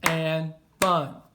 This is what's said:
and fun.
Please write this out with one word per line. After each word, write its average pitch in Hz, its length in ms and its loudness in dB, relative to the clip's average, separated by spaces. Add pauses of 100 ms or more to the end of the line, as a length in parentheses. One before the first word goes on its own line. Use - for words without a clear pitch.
and 160 520 0 (260)
fun. 175 360 2 (180)